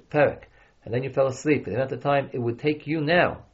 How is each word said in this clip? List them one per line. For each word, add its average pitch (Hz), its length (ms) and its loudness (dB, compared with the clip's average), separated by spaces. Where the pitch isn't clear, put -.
perek, - 340 2
and - 100 -8
then 131 100 0
you 131 80 -6
fell 135 160 2
asleep, 131 380 0
the 98 100 -6
amount 131 160 -2
of 127 100 -8
time 143 320 0
it 139 60 -4
would 117 180 -2
take 151 300 -4
you 156 140 -2
now 147 420 2